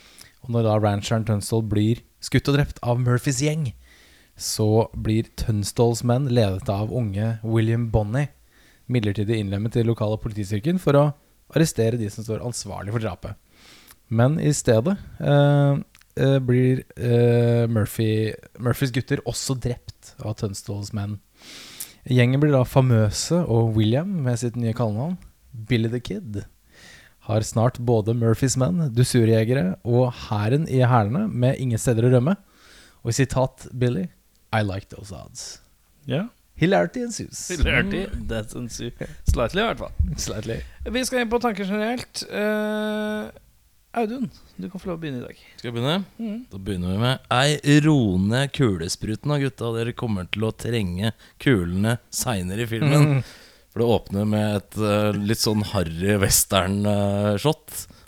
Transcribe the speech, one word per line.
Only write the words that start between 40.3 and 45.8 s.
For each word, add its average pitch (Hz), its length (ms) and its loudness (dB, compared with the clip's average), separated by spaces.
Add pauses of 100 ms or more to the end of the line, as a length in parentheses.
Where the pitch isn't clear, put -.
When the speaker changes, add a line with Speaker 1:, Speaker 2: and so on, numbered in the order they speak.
Speaker 2:
Vi 247 140 -2
skal 254 160 -4
inn 233 80 -2
på 233 100 0
tanker 202 280 -2
generelt. 214 640 -4
Eh, 214 1000 -4 (680)
Audun, 233 340 -4 (300)
du 185 80 -8
kan 180 120 -12
få - 100 -10
lov 160 80 -8
å - 20 -12
begynne 131 220 -8
i - 40 -12
dag. - 100 -16 (200)
Speaker 3:
Skal 123 140 -10
jeg 117 40 -10
begynne? 151 300 0 (160)